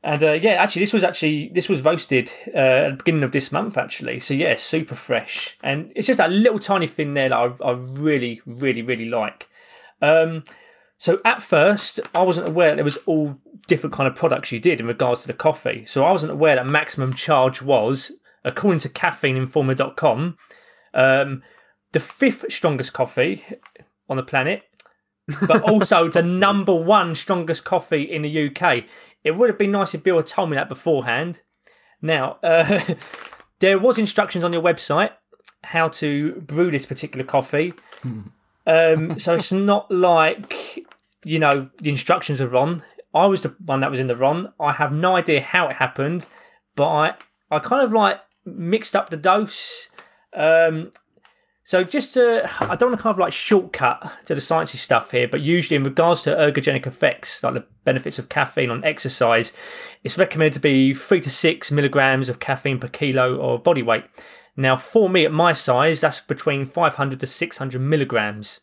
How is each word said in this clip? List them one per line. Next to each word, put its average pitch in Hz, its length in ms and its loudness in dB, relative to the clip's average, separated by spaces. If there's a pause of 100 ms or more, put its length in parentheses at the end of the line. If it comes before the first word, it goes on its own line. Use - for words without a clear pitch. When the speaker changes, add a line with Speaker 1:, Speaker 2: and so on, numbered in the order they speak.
Speaker 1:
And, 151 200 -2
uh, 156 100 4
yeah, 180 200 2
actually, 180 280 2
this 202 140 0
was 208 100 4
actually, 156 480 -2
this 175 160 -2
was 151 140 -2
roasted, 147 480 0 (240)
uh, - 40 -2
at 131 320 4
the 135 60 -8
beginning 160 260 0
of 127 100 -2
this 139 200 -4
month, 202 240 -4
actually. 123 440 -8
So, - 120 -6
yeah, 139 240 0
super - 380 -6
fresh. - 680 -6
And 147 320 -6
it's - 120 -4
just 262 100 2
that 175 160 2
little 220 260 2
tiny 190 280 0
thing 147 260 -6
there 135 160 0
that 123 80 2
I, 123 160 0 (100)
I 123 100 0
really, 127 760 -2
really, 123 340 -4
really 113 300 -6
like. 113 380 -6 (520)
Um, 160 440 2 (520)
so - 280 0
at 226 180 2
first, 185 580 2 (140)
I 170 80 2
wasn't 175 260 0
aware 160 260 4
there 151 100 -2
was 147 200 -2
all 151 320 -2 (300)
different 160 280 0
kind 135 140 0
of 127 60 -2
products - 380 -2
you 113 60 -6
did 135 220 2
in 117 60 -6
regards 120 360 -2
to - 40 -14
the 123 80 -8
coffee. 117 500 -2
So 135 200 0
I 170 60 4
wasn't 156 220 0
aware 147 240 4
that 127 100 -2
maximum 143 460 -2
charge 131 480 2
was, 131 520 0 (300)
according 180 380 0
to 143 80 -8
caffeineinformer 131 880 -2
dot 135 200 -2
com, 151 400 0 (580)
um, 135 480 2 (500)
the 151 80 0
fifth - 500 -2
strongest 139 440 -2
coffee 135 500 -2 (640)
on 135 80 -4
the 131 60 -4
planet, 143 400 -2 (840)
but 180 160 4
Speaker 2:
<laughs> 214 80 2
Speaker 1:
also 185 380 4
the 165 140 2
number 190 520 2
one 170 400 2
strongest 165 500 -4
coffee 165 380 0
in 156 200 -6
the 151 80 -4
U 151 200 -2
K. 139 360 0 (360)
It 160 140 0
would 233 140 4
have 208 80 -4
been 202 140 2
nice 196 220 -2
if 156 80 -8
Bill 185 140 4
had 156 100 2
told 185 220 -2
me 147 80 -2
that 143 140 -4
beforehand. 139 720 -2 (580)
Now, 151 420 -2
uh, 165 380 4 (400)
<laughs> - 380 -20
there 190 200 4
was 226 200 4
instructions 196 460 0
on 170 80 0
your 170 100 -2
website 170 480 0 (520)
how 165 260 0
to 151 520 -4
brew 156 300 0
this 139 160 -2
particular 131 380 -10
coffee. 151 500 -2 (280)
Speaker 2:
Hmm. 113 180 -8 (460)
Speaker 1:
Um, 160 520 4
so 170 160 0
it's 160 180 -2
not 202 380 2
like, 175 960 0 (380)
you 160 140 -2
know, 139 300 2 (100)
the 151 120 -4
instructions 143 500 -2
are 127 80 -2
wrong. 147 340 0 (300)
I 170 140 4
was 196 160 2
the 147 120 -6 (100)
one 135 160 -2
that 139 100 -2
was 131 100 -4
in 131 60 -2
the 123 100 -2
wrong. 147 440 0
I 147 120 0
have 143 200 -2
no 180 240 2
idea 165 240 2
how 175 280 -2
it 131 80 -8
happened, 147 500 -4 (500)
but 143 100 2
I, 156 280 0 (360)
I 151 80 0
kind 262 240 0
of, 220 100 0
like, 208 280 2 (240)
mixed 185 500 -4
up 196 160 0
the 165 60 -8
dose. 190 720 -2 (460)
Um, 160 580 2 (720)
so 185 200 0
just 277 300 -4
to, 240 340 2 (120)
I 175 160 -2
don't 247 140 2
wanna 220 120 -4
kind 220 120 0
of, 185 40 -4
like, 180 140 0
shortcut - 800 -2 (140)
to - 80 -4
the 139 60 -4
sciencey 160 360 -2
stuff - 340 0
here, 123 160 2
but 143 140 -4
usually 160 360 0
in 135 80 2
regards 160 400 2
to 143 60 0
ergogenic 147 560 0
effects, - 560 -4
like 127 120 -2
the - 120 -6 (180)
benefits 131 340 -2
of 131 100 -12
caffeine 135 420 -2
on 113 140 -6
exercise, 117 680 0 (520)
it's 131 140 -6
recommended 160 360 2
to 139 60 -8
be 135 340 4
three 170 280 0
to 135 80 -6
six - 420 0
milligrams 135 560 2
of 120 120 -8
caffeine 135 380 -4
per - 100 -8
kilo 131 520 0
of 123 240 -2
body 151 180 4
weight. 113 220 0 (520)
Now, 131 200 2
for 208 320 2
me 180 160 4
at 151 80 2
my 165 200 4
size, 143 480 2
that's 147 200 0
between 139 460 -4
five 160 300 0
hundred 135 240 -4
to 131 60 -6
six - 300 -8
hundred 131 260 -8
milligrams. 117 800 -2